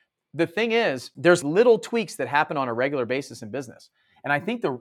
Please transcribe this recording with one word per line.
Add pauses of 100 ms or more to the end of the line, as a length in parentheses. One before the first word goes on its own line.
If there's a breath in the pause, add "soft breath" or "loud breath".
(340)
The
thing
is,
there's
little
tweaks
that
happen
on
a
regular
basis
in
business. (340)
And
I
think
the